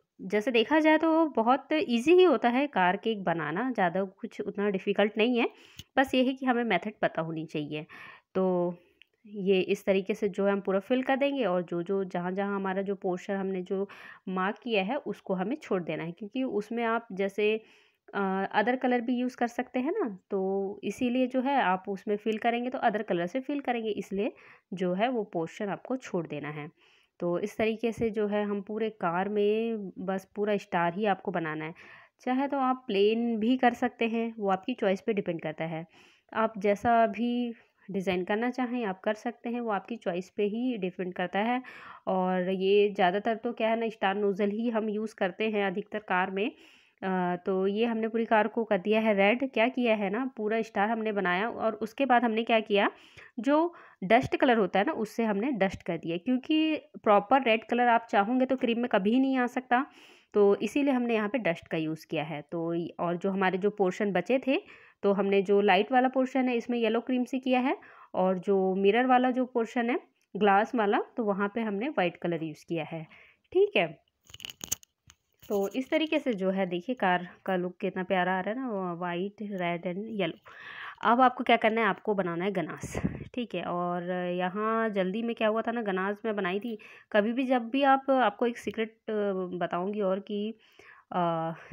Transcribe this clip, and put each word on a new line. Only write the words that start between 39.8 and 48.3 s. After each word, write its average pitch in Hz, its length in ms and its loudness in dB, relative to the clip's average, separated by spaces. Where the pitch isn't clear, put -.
चॉइस 185 340 -6
पे 208 160 -2
ही 233 320 -2
डिपेंड 180 360 -4
करता 185 260 -2
है। 247 220 0
और 185 420 2
ये 196 400 4
ज़्यादातर 208 460 2
तो 240 160 -6
क्या 226 160 0
है 226 120 2
ना, 233 80 -2
स्टार 196 280 -2
नोज़ल 202 340 0
ही 226 200 -2
हम 220 180 -2
यूज़ 214 260 -6
करते 214 360 -2
हैं 208 160 0
अधिकतर 202 340 -6
कार 190 300 0
में। 196 200 -2
अ, 185 340 0
तो 190 300 0
ये 202 180 0
हमने 226 240 -2
पूरी 226 160 -2
कार 214 240 4